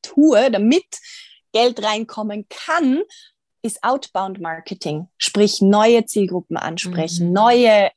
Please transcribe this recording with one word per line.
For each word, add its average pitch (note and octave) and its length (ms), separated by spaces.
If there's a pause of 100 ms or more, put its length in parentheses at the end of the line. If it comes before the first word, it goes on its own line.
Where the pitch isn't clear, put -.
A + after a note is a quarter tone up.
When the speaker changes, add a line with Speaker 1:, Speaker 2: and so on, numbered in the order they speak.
Speaker 1:
tue, C4 500
damit A3 320 (680)
Geld A#3+ 300
reinkommen G#3+ 680
kann, D#4 540 (600)
ist - 200
Outbound G3 580
Marketing. E3 680 (100)
Sprich, - 420
neue G#3+ 460
Zielgruppen F3+ 500
ansprechen, E3+ 720
Speaker 2:
Mhm. F3 40
Speaker 1:
neue, A3 640